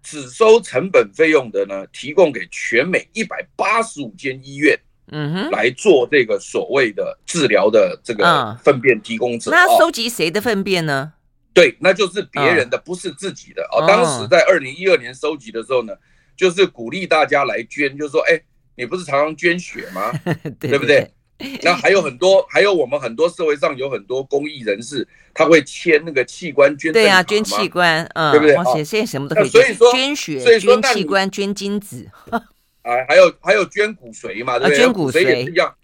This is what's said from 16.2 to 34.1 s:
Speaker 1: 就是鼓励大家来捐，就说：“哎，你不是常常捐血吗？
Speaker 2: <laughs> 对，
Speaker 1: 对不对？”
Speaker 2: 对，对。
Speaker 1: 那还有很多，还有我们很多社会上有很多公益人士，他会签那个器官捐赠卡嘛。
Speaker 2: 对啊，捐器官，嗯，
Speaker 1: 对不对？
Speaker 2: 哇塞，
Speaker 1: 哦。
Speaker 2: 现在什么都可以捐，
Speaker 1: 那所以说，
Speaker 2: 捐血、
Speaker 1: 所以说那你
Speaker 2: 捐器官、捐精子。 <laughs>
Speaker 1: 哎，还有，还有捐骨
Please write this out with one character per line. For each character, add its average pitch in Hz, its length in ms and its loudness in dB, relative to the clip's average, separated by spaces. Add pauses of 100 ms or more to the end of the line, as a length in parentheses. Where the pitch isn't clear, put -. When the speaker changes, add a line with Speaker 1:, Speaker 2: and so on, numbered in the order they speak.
Speaker 1:
就 185 140 2
是 185 160 0
鼓 117 240 -12
励 180 160 -8
大 151 180 2
家 139 220 0
来 110 160 -4
捐， 139 340 -6
就 147 100 -8
说 147 140 -2 (100)
：“哎， 160 80 2 (380)
你 123 80 -10
不 151 140 -8
是 175 60 -10
常 143 140 -2
常 156 160 -2
捐 175 240 -2
血 - 360 -14
吗？ 101 180 -4 (200)
Speaker 2:
<laughs> - 280 -10
对， 151 80 -8
Speaker 1:
对 135 100 0
不 - 60 -4
对？” 143 120 2 (420)
Speaker 2:
对， 262 100 -14
对。 269 160 -14
Speaker 1:
那 170 100 2
还 - 160 0
有 196 100 4
很 139 160 -8
多， 185 320 4
还 156 120 0
有 202 120 2
我 151 140 0
们 139 120 -6
很 117 160 -8
多 160 140 0
社 170 160 -6
会 151 120 0
上 147 200 -4
有 135 140 -8
很 107 140 -8
多 131 180 -6
公 143 260 -4
益 147 120 -16
人 104 200 -6
士， 123 260 -10 (280)
他 160 100 0
会 156 200 6
签 156 420 0
那 160 60 -10
个 127 120 -2
器 165 280 -12
官 139 260 4
捐 156 140 -6
赠 226 100 2
卡 208 60 4
嘛。 196 40 4
Speaker 2:
对 - 0 -
啊， 185 120 4
捐 214 180 -2
器 208 260 -4
官， 165 360 0 (100)
嗯， 156 160 0
Speaker 1:
对 147 100 6
不 151 60 2
对？ 143 80 6
Speaker 2:
哇 135 100 0
塞， 127 60 2
Speaker 1:
哦。 151 140 -2
Speaker 2:
现 214 160 -2
在 - 40 -2
什 139 160 -6
么 139 80 -8
都 151 60 -4
可 - 100 2
以 131 40 -2
捐， 226 120 6
Speaker 1:
那 262 60 4
所 233 60 -2
以 175 40 -8
说， 240 160 6
Speaker 2:
捐 269 240 -2
血、 143 240 -8
Speaker 1:
所 233 120 4
以 220 80 6
说 208 160 4
那 262 140 0
你 240 40 2
Speaker 2:
捐 - 0 -
器 196 100 -2
官、 190 260 0
捐 202 240 -4
精 202 260 -6
子。 123 280 -18 (340)
<laughs> - 400 -20
Speaker 1:
哎， 123 260 -2
还 160 100 4
有， 180 220 6
还 190 140 0
有 196 120 0
捐 208 280 -4
骨 113 180 -20